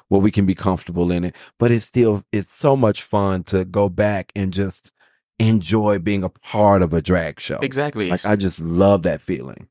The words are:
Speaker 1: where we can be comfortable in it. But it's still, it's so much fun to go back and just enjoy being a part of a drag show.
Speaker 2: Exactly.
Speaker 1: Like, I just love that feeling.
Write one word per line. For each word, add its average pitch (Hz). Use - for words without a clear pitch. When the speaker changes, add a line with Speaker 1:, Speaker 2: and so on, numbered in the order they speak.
Speaker 1:
where 98
we 101
can 101
be 95
comfortable 87
in 87
it. 90
But 120
it's 113
still, 110
it's 101
so 139
much 110
fun 98
to 92
go 98
back 101
and 98
just 95
enjoy 104
being 98
a 92
part 101
of 82
a 82
drag 82
show. -
Speaker 2:
Exactly. 135
Speaker 1:
Like, 90
I 104
just 95
love 87
that 80
feeling. 65